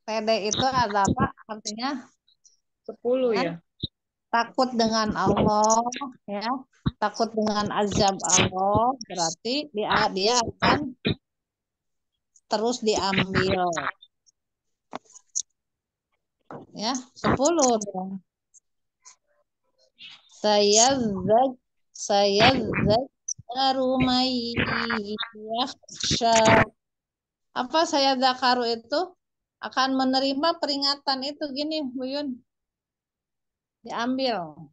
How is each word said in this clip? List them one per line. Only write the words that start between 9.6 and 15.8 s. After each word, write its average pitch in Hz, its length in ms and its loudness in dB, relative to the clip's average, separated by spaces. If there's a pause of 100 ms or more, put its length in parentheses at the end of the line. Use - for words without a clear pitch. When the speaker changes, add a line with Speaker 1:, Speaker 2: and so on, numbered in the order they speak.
Speaker 1:
dia, 208 400 0
dia 190 320 0
akan 262 560 -2 (1500)
terus 226 320 0
diambil. 190 880 0 (3000)